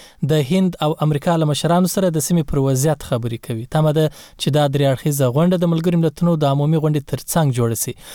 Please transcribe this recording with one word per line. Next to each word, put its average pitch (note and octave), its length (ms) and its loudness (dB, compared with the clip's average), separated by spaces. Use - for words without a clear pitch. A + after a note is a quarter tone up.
د C#3+ 100 0
هند F#3 300 2
او D#3 200 0
امریکا D3+ 340 0
له D#3+ 100 0
مشرانو E3 400 2
سره F#3 240 0
د D#3+ 80 -2
سیمې E3 260 0
پر - 140 -4
وضعیت C3+ 460 0
خبرې A#2+ 340 -4
کوي. A#2 180 -8
تمه D#3 260 0
ده D#3 200 0
چې - 100 -2
دا D3 180 2
درې C#3 240 0
اړخیزه C#3 340 -2
غونډه E3 320 2
د F3 80 0
ملګرو E3+ 320 0
ملتونو E3 380 0
د D3+ 100 0
عمومي C#3+ 320 2
غونډې D3+ 300 0
تر C3+ 100 -4
څنګ D#3+ 340 0
جوړه A#2 220 0
سي. - 200 -6